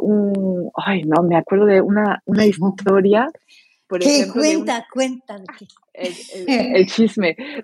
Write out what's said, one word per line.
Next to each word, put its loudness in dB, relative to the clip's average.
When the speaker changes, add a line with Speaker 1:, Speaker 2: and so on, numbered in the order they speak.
Speaker 1:
un, 0
ay, -4
no, 2
me 2
acuerdo 2
de 4
una, 0
una 2
historia, 2
por -4
Speaker 2:
¿Qué? 4
Speaker 1:
ejemplo, -2
de 2
un -4
Speaker 2:
Cuenta, -4
cuenta, -4
cuenta -18
de -20
qué. -20
Speaker 1:
el, -10
el, 0
el 4
chisme, 0